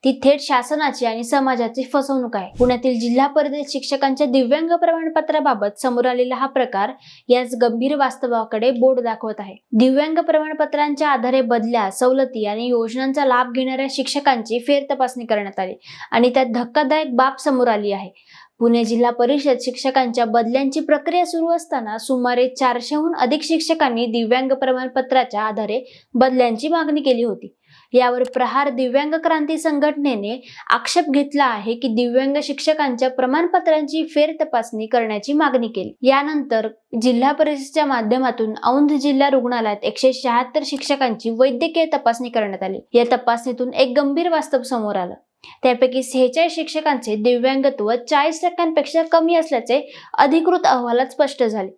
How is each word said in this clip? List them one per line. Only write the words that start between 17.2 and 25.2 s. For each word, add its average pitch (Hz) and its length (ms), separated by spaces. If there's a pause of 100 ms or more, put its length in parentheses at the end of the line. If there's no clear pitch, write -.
समोर 254 320
आली 208 240
आहे. 190 180 (480)
पुणे 233 260
जिल्हा 233 260
परिषद 254 500
शिक्षकांच्या 254 640
बदल्यांची 240 560
प्रक्रिया 311 460
सुरू 330 220
असताना 277 500
सुमारे 247 500
चारशेहून 262 680
अधिक 294 280
शिक्षकांनी 311 640
दिव्यांग 233 460
प्रमाणपत्राच्या 254 920